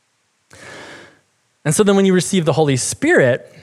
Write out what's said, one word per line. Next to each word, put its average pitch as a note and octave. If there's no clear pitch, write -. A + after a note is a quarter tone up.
And D3+
so G#3+
then G3
when G3
you F#3+
receive F3+
the D#3
Holy C#3+
Spirit, E3